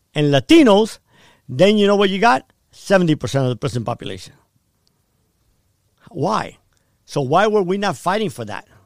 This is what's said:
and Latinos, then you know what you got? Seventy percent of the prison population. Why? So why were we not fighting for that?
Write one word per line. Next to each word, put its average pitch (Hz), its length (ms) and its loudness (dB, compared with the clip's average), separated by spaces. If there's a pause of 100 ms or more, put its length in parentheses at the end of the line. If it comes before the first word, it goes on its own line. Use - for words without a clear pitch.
(140)
and 147 180 0
Latinos, 220 680 4 (500)
then 175 280 2
you 208 100 2
know 202 100 2
what 202 140 2
you 196 80 -4
got? 233 320 0 (200)
Seventy 180 460 0
percent 135 280 -4
of 127 60 -2
the 120 60 -6
prison 117 280 -8
population. 101 480 -12 (1800)
Why? 160 480 -6 (460)
So - 160 -6
why 160 260 2
were 214 160 0
we 185 160 -4
not 196 180 -4
fighting 196 340 -4
for 120 140 -12
that? 101 220 -14 (200)